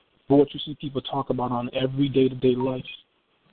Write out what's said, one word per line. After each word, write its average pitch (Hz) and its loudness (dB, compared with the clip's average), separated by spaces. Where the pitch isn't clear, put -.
for 139 6
what 143 4
you 147 -12
see 151 -12
people 135 -8
talk - -6
about 127 -2
on 123 -4
every 131 -2
day-to-day 127 2
life. 127 -4